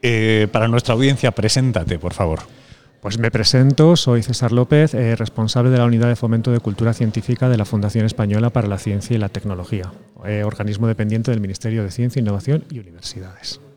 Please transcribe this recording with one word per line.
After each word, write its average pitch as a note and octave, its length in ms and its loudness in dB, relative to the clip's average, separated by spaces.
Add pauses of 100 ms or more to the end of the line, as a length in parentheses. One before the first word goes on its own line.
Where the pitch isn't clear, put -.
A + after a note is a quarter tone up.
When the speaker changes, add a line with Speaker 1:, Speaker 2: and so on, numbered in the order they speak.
Speaker 1:
Eh, A2 500 2
para A2+ 160 2
nuestra A#2+ 260 2
audiencia, C3 380 2
preséntate, G#2+ 640 0
por E2+ 160 -6
favor. D#2+ 260 -2 (600)
Speaker 2:
Pues G#2 180 -6
me A2+ 120 0
presento, C3+ 680 4
soy A#2+ 260 2
César A#2+ 300 -2
López, D3+ 420 4
eh, A#2 200 2
responsable A2+ 560 0
de B2+ 80 4
la A#2+ 60 4
Unidad A#2+ 240 4
de A#2+ 80 2
Fomento A2+ 360 0
de A#2 80 2
Cultura A2+ 340 -2
Científica A#2 560 -2
de B2 80 2
la G#2+ 80 0
Fundación G#2+ 400 0
Española G#2+ 440 0
para A#2 160 -2
la G2 120 -4
Ciencia G2+ 360 -4
y A2+ 40 0
la G#2 100 -2
Tecnología, F#2+ 640 -8 (340)
eh, G#2 180 -4
organismo G#2 420 -4
dependiente A2 440 -2
del A2+ 100 0
Ministerio G#2+ 440 -6
de F#2+ 60 -6
Ciencia, A#2+ 300 -2
Innovación A2+ 500 -2
y C3+ 80 -12
Universidades. F#2 840 -16 (160)